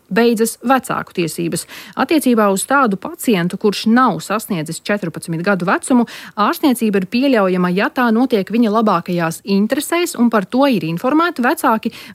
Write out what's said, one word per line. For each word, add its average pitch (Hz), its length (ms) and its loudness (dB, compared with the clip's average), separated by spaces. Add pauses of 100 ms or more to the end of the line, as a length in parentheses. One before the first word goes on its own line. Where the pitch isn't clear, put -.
beidzas 226 540 2
vecāku 240 580 -2
tiesības. 165 460 -4 (280)
Attiecībā 247 560 2
uz 196 160 -2
tādu 262 300 2
pacientu, 190 640 -2
kurš 202 260 0
nav 220 380 2
sasniedzis 165 580 -6
četrpadsmit 170 640 -4
gadu 180 240 0
vecumu, 247 400 2 (260)
ārstniecība 226 680 0
ir 185 100 -6
pieļaujama, 196 580 2
ja 202 220 0
tā 247 180 0
notiek 226 400 0
viņa 220 220 2
labākajās 175 720 0
interesēs 269 720 -2
un 233 140 2
par 202 160 0
to 269 180 2
ir 220 220 0
informēti 277 560 0
vecāki 247 480 0 (220)